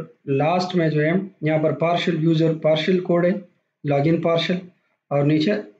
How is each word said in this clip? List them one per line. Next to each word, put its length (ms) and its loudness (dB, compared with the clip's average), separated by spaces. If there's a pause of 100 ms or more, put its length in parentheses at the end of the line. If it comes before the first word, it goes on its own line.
(300)
last 460 0
में 140 2
जो 120 0
है 120 2 (300)
यहाँ 200 0
पर 120 0
partial 480 -2
user 300 2 (100)
partial 380 2
code 240 0
है, 60 2 (520)
login 380 2
partial, 400 -2 (500)
और 140 0
नीचे 360 0 (180)